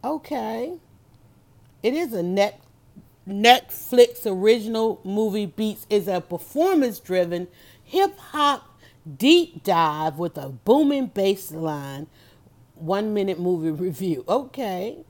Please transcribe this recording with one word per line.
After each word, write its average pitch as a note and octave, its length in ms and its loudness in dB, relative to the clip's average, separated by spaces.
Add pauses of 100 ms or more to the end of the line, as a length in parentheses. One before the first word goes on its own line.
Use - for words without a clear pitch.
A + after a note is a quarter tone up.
Okay. B3 680 -6 (1080)
It B3 120 0
is D#4 180 -4
a F3+ 100 -4
net, G3 380 0 (680)
Netflix A#3+ 960 4
original A3 800 0
movie. G#3 420 -2
Beats G#3+ 440 -6
is G3+ 180 2
a F3+ 120 -2
performance-driven F#3 1300 0 (360)
hip-hop D4+ 800 0 (540)
deep D#4 460 4
dive D#3 540 0
with E3+ 180 -6
a C#3 140 -10
booming C4+ 560 2
bass G3 460 -2
line. D3 560 -8 (680)
One G3+ 400 -4
minute G3 260 -2
movie F3 300 -2
<laughs> D#3 140 -4
review. F3 440 -4
Okay. A3+ 720 -4 (120)